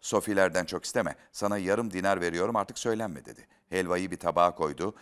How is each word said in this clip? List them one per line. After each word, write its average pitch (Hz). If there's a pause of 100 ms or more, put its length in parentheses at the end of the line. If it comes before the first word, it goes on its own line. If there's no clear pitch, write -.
sofilerden 95
çok 87
isteme. 87 (160)
Sana 104
yarım 101
dinar 92
veriyorum, 87
artık 101
söylenme." 110
dedi. - (220)
Helvayı 90
bir 87
tabağa 87
koydu 82